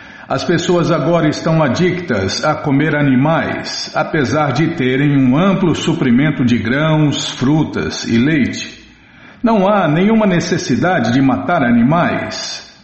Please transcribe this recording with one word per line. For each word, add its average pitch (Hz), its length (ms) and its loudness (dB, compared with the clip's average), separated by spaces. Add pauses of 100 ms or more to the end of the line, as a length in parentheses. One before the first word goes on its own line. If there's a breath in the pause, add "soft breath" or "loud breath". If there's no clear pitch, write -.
(280 loud breath)
As 135 160 -4
pessoas 170 460 0
agora 160 380 2
estão 160 340 0
adictas 120 840 0
a 151 100 2
comer 151 400 0
animais, 139 1000 0
apesar 147 600 -2
de 156 220 0
terem 139 420 0
um 131 200 4
amplo 190 380 2
suprimento 139 720 0
de 117 120 2
grãos, 147 760 0
frutas 127 760 -2
e 117 100 0
leite. 135 640 -2 (600 loud breath)
Não 220 240 2
há 202 200 2
nenhuma 202 380 2
necessidade 170 840 0
de 131 100 2
matar 135 400 0
animais. 120 1120 0 (100)